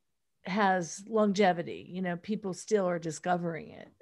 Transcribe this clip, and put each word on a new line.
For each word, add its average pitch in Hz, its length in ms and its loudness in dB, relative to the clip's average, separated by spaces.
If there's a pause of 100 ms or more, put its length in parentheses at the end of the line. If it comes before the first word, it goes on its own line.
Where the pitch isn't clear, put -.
(460)
has 185 640 0
longevity. 185 840 2
You 185 140 -6
know, 175 140 -2
people 202 360 -6
still 196 340 0
are 175 120 -2
discovering 165 720 -4
it. - 300 -20